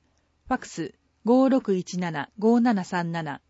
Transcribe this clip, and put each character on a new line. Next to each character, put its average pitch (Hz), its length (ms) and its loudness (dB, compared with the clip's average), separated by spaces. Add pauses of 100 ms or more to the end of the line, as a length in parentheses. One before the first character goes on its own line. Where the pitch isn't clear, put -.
(460)
フ 254 100 -2
ァ - 20 -4
ッ - 20 -12
ク - 80 -16
ス、 - 260 -10 (300)
五 254 240 4
六 247 260 2
一 185 240 -4
七 165 400 -6
五 226 220 4
七 233 240 2
三 170 300 -4
七。 156 360 -6